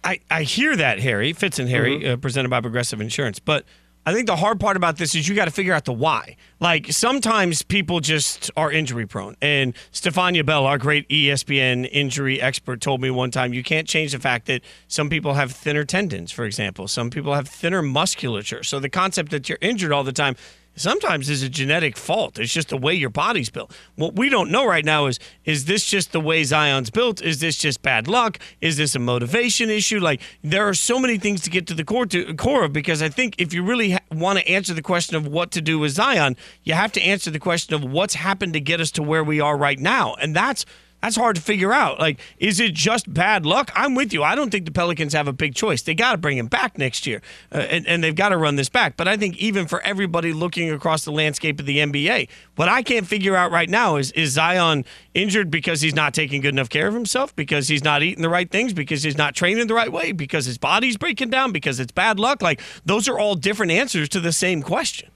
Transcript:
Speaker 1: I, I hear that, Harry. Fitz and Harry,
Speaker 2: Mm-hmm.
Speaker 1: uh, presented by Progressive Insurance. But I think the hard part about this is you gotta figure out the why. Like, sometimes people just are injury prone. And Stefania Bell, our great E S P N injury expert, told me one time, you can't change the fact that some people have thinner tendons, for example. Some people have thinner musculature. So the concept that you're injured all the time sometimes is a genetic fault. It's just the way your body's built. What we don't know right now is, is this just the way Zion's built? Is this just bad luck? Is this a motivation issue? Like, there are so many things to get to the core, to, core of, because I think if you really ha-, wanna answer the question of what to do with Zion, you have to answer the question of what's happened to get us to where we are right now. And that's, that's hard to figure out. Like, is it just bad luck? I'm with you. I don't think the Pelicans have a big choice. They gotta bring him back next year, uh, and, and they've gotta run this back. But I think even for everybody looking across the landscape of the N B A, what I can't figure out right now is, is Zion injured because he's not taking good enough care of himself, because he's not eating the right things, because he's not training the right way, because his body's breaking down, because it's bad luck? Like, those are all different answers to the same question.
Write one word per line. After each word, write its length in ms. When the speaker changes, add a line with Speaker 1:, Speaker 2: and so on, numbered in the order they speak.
Speaker 1:
I, 160
I 140
hear 320
that, 240
Harry. 340
Fitz 240
and 120
Harry, 300
Speaker 2:
Mm-hmm. 140
Speaker 1:
uh, 40
presented 320
by 120
Progressive 400
Insurance. 380
But 260
I 80
think 140
the 100
hard 220
part 180
about 200
this 160
is 140
you 80
gotta 160
figure 220
out 120
the 80
why. 440
Like, 300
sometimes 720
people 360
just 560
are 160
injury 340
prone. 360
And 340
Stefania 540
Bell, 200
our 120
great 340
E 180
S 140
P 160
N 260
injury 560
expert, 400
told 200
me 100
one 180
time, 240
you 80
can't 260
change 260
the 60
fact 280
that 140
some 220
people 240
have 180
thinner 320
tendons, 480
for 140
example. 420
Some 220
people 260
have 120
thinner 340
musculature. 840
So 160
the 100
concept 420
that 180
you're 120
injured 300
all 140
the 80
time 240
sometimes 540
is 140
a 60
genetic 480
fault. 420
It's 140
just 160
the 80
way 160
your 160
body's 400
built. 260
What 200
we 140
don't 200
know 160
right 200
now 220
is, 120
is 220
this 200
just 280
the 80
way 240
Zion's 440
built? 320
Is 200
this 160
just 240
bad 260
luck? 320
Is 160
this 180
a 40
motivation 680
issue? 300
Like, 220
there 240
are 80
so 240
many 200
things 240
to 80
get 180
to 60
the 100
core, 220
to, 300
core 280
of, 80
because 300
I 80
think 300
if 140
you 80
really 300
ha-, 80
wanna 280
answer 320
the 100
question 340
of 100
what 240
to 100
do 180
with 120
Zion, 460
you 120
have 180
to 80
answer 280
the 100
question 360
of 80
what's 300
happened 400
to 80
get 180
us 120
to 120
where 200
we 180
are 160
right 220
now. 420
And 120
that's, 320
that's 140
hard 220
to 40
figure 300
out. 260
Like, 220
is 200
it 140
just 400
bad 320
luck? 280
I'm 220
with 160
you. 100
I 140
don't 140
think 160
the 60
Pelicans 420
have 160
a 20
big 240
choice. 260
They 140
gotta 220
bring 200
him 100
back 300
next 300
year, 140
uh, 60
and, 280
and 160
they've 100
gotta 240
run 200
this 100
back. 300
But 100
I 80
think 220
even 280
for 140
everybody 540
looking 380
across 340
the 80
landscape 440
of 80
the 140
N 120
B 180
A, 180
what 100
I 160
can't 240
figure 260
out 160
right 200
now 260
is, 160
is 200
Zion 520
injured 360
because 300
he's 160
not 180
taking 280
good 120
enough 140
care 220
of 40
himself, 400
because 360
he's 160
not 180
eating 180
the 60
right 240
things, 220
because 280
he's 160
not 180
training 320
the 80
right 180
way, 180
because 360
his 100
body's 400
breaking 320
down, 240
because 260
it's 140
bad 260
luck? 220
Like, 180
those 240
are 100
all 180
different 360
answers 380
to 100
the 140
same 280
question. 540